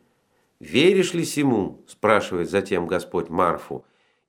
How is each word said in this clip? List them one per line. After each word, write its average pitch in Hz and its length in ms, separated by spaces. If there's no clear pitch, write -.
«Веришь 170 560
ли 165 100
сему?» 123 600
спрашивает 92 640
затем 95 340
Господь 85 440
Марфу 80 540